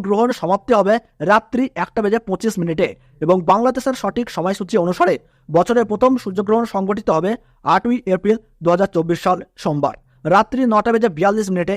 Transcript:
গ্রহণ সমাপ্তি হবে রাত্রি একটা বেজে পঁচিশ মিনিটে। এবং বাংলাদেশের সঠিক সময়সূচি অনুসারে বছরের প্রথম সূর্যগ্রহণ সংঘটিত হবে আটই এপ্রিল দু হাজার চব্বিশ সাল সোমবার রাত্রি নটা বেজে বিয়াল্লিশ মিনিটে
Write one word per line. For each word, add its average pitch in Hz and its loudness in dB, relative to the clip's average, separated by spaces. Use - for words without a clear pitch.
গ্রহণ 208 0
সমাপ্তি 202 -2
হবে 202 4
রাত্রি 220 2
একটা 180 -6
বেজে 208 0
পঁচিশ 208 -4
মিনিটে। 170 -2
এবং 170 2
বাংলাদেশের 214 0
সঠিক 226 -4
সময়সূচি 190 -6
অনুসারে 180 0
বছরের 214 2
প্রথম 220 0
সূর্যগ্রহণ 208 -2
সংঘটিত 196 -4
হবে 170 0
আটই 190 2
এপ্রিল 202 0
দু 156 0
হাজার 190 2
চব্বিশ 170 0
সাল 180 0
সোমবার 147 -2
রাত্রি 196 2
নটা 214 2
বেজে 226 2
বিয়াল্লিশ 196 0
মিনিটে 185 -2